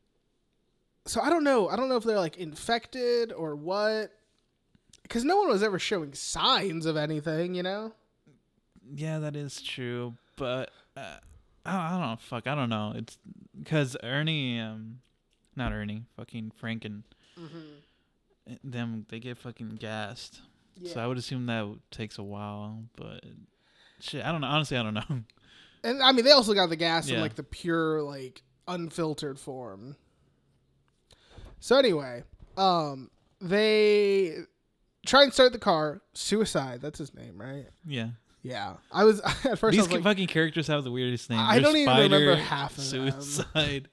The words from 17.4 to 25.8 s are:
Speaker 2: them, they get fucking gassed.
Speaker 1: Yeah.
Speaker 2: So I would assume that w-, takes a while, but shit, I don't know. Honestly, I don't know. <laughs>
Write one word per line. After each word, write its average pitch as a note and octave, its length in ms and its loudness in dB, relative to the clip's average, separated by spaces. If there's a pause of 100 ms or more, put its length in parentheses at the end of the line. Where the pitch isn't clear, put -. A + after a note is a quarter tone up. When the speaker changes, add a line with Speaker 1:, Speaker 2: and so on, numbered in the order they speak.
Speaker 2:
them, A#2 460 -8
they A2+ 100 -12
get A#2+ 180 -12
fucking A2+ 380 -14
gassed. A2 680 -10 (360)
Speaker 1:
Yeah. F3 160 -14
Speaker 2:
So A#2 80 -6
I A#2 60 -2
would B2+ 100 -2
assume B2 300 -6
that A#2 120 -2
w-, G#2+ 200 -8 (120)
takes - 260 -10
a G#2+ 60 -10
while, G#2 600 -10 (120)
but - 280 -16 (760)
shit, B2+ 260 -10
I D3 60 -4
don't E3 100 -4
know. C3 60 -4
Honestly, D3 300 0
I A#2 60 0
don't G#2+ 120 -4
know. G#2+ 140 -2
<laughs> B2+ 240 -6 (500)